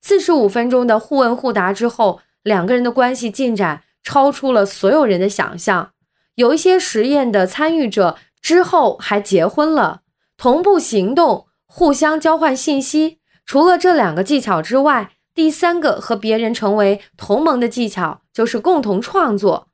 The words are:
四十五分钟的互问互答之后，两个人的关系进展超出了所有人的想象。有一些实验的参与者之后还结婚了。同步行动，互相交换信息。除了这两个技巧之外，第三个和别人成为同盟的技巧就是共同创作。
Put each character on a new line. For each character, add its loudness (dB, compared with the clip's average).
四 0
十 -2
五 2
分 -2
钟 0
的 4
互 -4
问 2
互 -4
答 0
之 -2
后， -2
两 0
个 0
人 0
的 -2
关 0
系 -6
进 -4
展 -4
超 2
出 -4
了 2
所 -2
有 2
人 0
的 0
想 -6
象。 -4
有 2
一 0
些 2
实 -2
验 0
的 2
参 -2
与 -2
者 0
之 2
后 2
还 -2
结 0
婚 0
了。 0
同 0
步 4
行 -2
动， 2
互 0
相 0
交 2
换 0
信 -2
息。 -2
除 2
了 4
这 2
两 0
个 -2
技 0
巧 -2
之 -2
外， 0
第 2
三 0
个 0
和 -6
别 -2
人 -2
成 -2
为 2
同 -2
盟 0
的 -2
技 -4
巧 -6
就 -2
是 -4
共 0
同 -2
创 -2
作。 -2